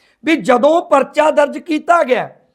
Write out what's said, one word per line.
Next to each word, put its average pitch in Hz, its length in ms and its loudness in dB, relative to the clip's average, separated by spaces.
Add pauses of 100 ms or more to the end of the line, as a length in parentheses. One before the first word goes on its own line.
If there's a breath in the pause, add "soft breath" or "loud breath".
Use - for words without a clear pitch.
(260)
ਵੀ 320 100 0
ਜਦੋਂ 262 460 2
ਪਰਚਾ 294 500 0
ਦਰਜ 285 260 0
ਕੀਤਾ 330 460 -2
ਗਿਆ, 220 260 -4 (240)